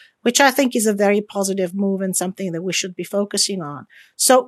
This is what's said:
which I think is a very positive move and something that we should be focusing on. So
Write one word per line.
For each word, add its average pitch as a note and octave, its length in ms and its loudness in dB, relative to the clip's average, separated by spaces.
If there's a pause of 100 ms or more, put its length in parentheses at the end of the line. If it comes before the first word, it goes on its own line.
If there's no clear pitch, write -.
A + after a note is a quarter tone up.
(220)
which A#3+ 180 2
I C4+ 120 6
think C4 240 2
is A3 100 0
a G#3+ 80 2
very G3+ 260 2
positive G3 540 -4
move G3 280 -2
and F#3+ 140 -2
something F#3 360 -4
that E3+ 100 -6
we F#3 100 -4
should F3+ 220 -6
be F3 100 -8
focusing G3+ 560 -2
on. D3 260 -12 (300)
So B3+ 320 4